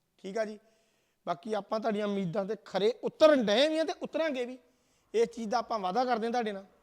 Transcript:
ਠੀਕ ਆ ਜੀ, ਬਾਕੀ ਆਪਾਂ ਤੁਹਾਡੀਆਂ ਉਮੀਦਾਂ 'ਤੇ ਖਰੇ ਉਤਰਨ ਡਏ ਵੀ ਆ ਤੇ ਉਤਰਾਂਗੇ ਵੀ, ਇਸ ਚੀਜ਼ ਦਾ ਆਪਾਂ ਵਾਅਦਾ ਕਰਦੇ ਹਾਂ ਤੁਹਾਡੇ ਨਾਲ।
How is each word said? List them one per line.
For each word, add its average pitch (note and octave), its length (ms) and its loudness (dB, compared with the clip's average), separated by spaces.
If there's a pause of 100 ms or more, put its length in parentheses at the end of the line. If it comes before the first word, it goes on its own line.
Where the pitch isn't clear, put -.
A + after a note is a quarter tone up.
(180)
ਠੀਕ G3 200 -8
ਆ A3 60 0
ਜੀ, G#3 140 -10 (680)
ਬਾਕੀ F3+ 260 -4
ਆਪਾਂ G#3+ 280 -2
ਤੁਹਾਡੀਆਂ G#3+ 260 -2
ਉਮੀਦਾਂ G3 380 -2
'ਤੇ G3+ 200 -6
ਖਰੇ G3+ 300 0 (100)
ਉਤਰਨ C#4+ 420 6
ਡਏ A#3+ 220 4
ਵੀ D#4 100 -2
ਆ D#4+ 60 2
ਤੇ F4+ 80 -4 (100)
ਉਤਰਾਂਗੇ D4 440 -4
ਵੀ, B3+ 120 -12 (560)
ਇਸ A3+ 140 4
ਚੀਜ਼ A3+ 220 -8
ਦਾ A#3+ 80 2
ਆਪਾਂ A3+ 200 -4
ਵਾਅਦਾ F#3+ 260 0
ਕਰਦੇ A#3 220 0
ਹਾਂ A#3 60 -4
ਤੁਹਾਡੇ A3+ 200 -2
ਨਾਲ। G3 140 -12 (160)